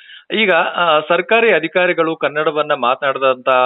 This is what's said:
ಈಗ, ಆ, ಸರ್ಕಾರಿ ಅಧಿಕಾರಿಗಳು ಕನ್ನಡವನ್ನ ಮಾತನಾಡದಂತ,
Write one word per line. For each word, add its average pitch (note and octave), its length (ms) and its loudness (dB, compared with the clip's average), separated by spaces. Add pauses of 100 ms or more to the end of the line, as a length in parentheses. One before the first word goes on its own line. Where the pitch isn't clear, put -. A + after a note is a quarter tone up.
(340)
ಈಗ, G#3+ 180 0
ಆ, E3 480 0
ಸರ್ಕಾರಿ G#3 520 0
ಅಧಿಕಾರಿಗಳು E3 640 0
ಕನ್ನಡವನ್ನ D3+ 560 -2
ಮಾತನಾಡದಂತ, C3 760 -2 (160)